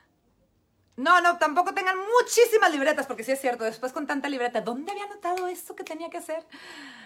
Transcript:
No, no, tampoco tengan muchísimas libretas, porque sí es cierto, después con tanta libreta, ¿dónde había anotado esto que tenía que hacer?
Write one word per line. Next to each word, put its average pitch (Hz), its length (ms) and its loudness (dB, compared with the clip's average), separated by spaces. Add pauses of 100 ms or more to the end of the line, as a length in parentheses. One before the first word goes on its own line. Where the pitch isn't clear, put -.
(960)
No, 330 240 6
no, 349 180 4
tampoco 339 340 2
tengan 381 260 -2
muchísimas 440 720 4
libretas, 285 340 0
porque 220 180 -8
sí 262 80 -2
es 269 80 -2
cierto, 240 240 -2
después 226 280 -4
con 302 140 -6
tanta 285 220 -4
libreta, 240 320 -2
¿dónde 247 320 -6
había 415 120 -8
anotado 370 440 -4
esto 359 260 -12
que - 100 -12
tenía 330 260 -10
que 349 80 -10
hacer? 320 280 -10 (600)